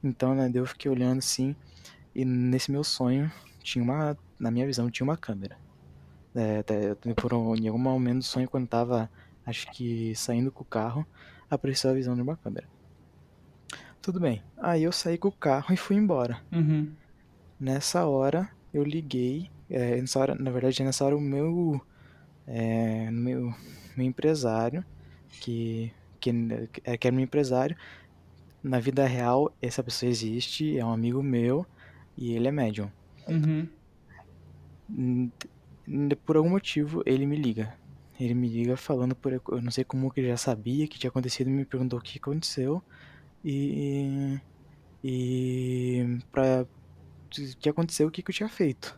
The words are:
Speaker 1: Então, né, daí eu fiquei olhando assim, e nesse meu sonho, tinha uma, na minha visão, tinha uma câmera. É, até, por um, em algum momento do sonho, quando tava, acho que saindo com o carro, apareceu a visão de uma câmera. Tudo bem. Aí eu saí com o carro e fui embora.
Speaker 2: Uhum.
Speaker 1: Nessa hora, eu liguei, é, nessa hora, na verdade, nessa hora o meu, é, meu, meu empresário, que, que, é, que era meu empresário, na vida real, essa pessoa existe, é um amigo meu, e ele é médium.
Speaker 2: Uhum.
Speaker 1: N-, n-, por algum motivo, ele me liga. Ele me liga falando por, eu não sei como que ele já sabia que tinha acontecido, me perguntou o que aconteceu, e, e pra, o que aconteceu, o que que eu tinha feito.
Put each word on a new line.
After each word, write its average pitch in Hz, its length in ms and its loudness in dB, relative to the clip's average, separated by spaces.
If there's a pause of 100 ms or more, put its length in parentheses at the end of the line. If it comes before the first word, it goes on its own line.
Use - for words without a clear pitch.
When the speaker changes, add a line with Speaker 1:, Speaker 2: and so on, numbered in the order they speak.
Speaker 1:
Então, 131 300 0
né, 131 140 2
daí 123 120 0
eu 127 60 -2
fiquei - 240 -4
olhando 127 280 2
assim, 131 360 -2 (600)
e 131 100 -2
nesse 127 480 2
meu 143 120 0
sonho, 135 460 0 (320)
tinha - 220 -2
uma, 147 320 0 (220)
na 117 120 0
minha 120 160 2
visão, 120 240 0
tinha 127 140 -4
uma 156 120 0
câmera. 98 400 -8 (800)
É, 107 240 2
até, 104 360 0 (200)
por 120 200 0
um, 113 220 2
em 110 120 0
algum 110 120 0
momento 127 380 2
do 127 60 -2
sonho, 127 240 -2
quando 127 180 -2
tava, 117 440 2 (360)
acho - 260 -8
que 113 440 -4
saindo 123 340 0
com - 120 -18
o - 40 -14
carro, 117 400 -2 (440)
apareceu 135 400 0
a 131 40 4
visão 123 220 0
de 123 60 0
uma 147 140 -2
câmera. - 300 -10 (1300)
Tudo 185 180 -2
bem. 131 240 2 (160)
Aí 170 240 2
eu 165 100 4
saí 170 260 -2
com 196 100 2
o 190 40 0
carro 143 400 2
e 185 40 4
fui - 200 0
embora. 139 440 2 (120)
Speaker 2:
Uhum. 151 400 2 (680)
Speaker 1:
Nessa 139 460 0
hora, 143 440 2 (240)
eu 147 80 2
liguei, 143 680 -2 (200)
é, 123 300 0
nessa 131 180 0
hora, 135 160 4
na 135 160 -2
verdade, 127 320 2
nessa 135 220 0
hora 139 120 4
o 147 40 0
meu, 147 600 0 (680)
é, 113 680 0
meu, 120 420 -2 (420)
meu 127 100 0
empresário, 127 800 0 (560)
que, 113 520 -4 (280)
que, 123 100 0 (520)
é, 120 160 -2
que - 80 0
era 123 80 4
meu 131 100 4
empresário, 135 520 2 (880)
na 131 180 2
vida 135 260 2
real, 123 540 2
essa 127 220 -2
pessoa 120 280 -2
existe, 120 680 -2
é 120 60 0
um 113 80 0
amigo 120 300 0
meu, 131 420 2 (520)
e 120 160 -4
ele 117 160 2
é 139 40 0
médium. 107 380 -2 (380)
Speaker 2:
Uhum. 156 400 2 (1200)
Speaker 1:
N-, 127 440 0 (540)
n-, 143 300 0
por 156 200 2
algum 160 140 6
motivo, 165 560 0
ele 135 200 4
me 143 100 0
liga. 113 380 -2 (440)
Ele 120 160 0
me 123 140 2
liga 117 280 0
falando 127 400 0
por, 135 160 -2
eu 123 300 -4
não 120 80 -2
sei 131 140 0
como 131 280 -2
que - 80 -2
ele 127 80 2
já 120 80 0
sabia 123 500 0
que - 120 -12
tinha 127 120 -2
acontecido, 127 400 -2
me 135 140 0
perguntou 127 340 -2
o 117 40 -8
que - 160 -14
aconteceu, 147 640 -2 (600)
e, 139 960 -2 (640)
e 127 1160 0 (120)
pra, 131 320 4
o - 960 -12
que - 100 2
aconteceu, 156 380 2
o 160 60 0
que 180 100 -8
que - 80 -8
eu - 40 -4
tinha 214 140 -4
feito. - 500 -2